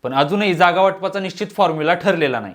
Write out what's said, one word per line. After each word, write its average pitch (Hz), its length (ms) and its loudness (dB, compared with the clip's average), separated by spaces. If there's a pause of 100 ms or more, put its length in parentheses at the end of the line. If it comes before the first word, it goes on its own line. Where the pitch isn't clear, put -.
पण 127 100 -6
अजूनही 180 400 0
जागा 175 280 4
वाटपाचा 190 380 0
निश्चित 190 280 -8
फॉर्म्युला 160 460 0
ठरलेला 156 460 0
नाही. 101 160 -12